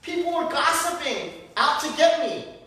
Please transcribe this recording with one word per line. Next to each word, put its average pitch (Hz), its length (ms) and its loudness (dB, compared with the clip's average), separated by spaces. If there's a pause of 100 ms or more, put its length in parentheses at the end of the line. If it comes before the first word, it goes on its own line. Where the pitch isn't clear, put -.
People 339 320 -2
were 320 160 0
gossiping 285 840 -2 (220)
out 277 260 2
to 302 140 -4
get 220 240 6
me - 280 -4 (200)